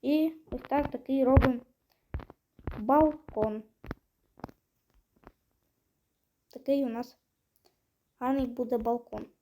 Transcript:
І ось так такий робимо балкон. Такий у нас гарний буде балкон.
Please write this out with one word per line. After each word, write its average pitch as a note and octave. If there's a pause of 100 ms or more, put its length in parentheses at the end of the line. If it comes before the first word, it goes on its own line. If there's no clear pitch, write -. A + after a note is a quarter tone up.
І D#4 (180)
ось B3+
так C#4+
такий C4+
робимо C4 (1200)
балкон. A3 (2750)
Такий C#4
у A#3+
нас A#3+ (1000)
гарний C4
буде A#3+
балкон. A#3 (160)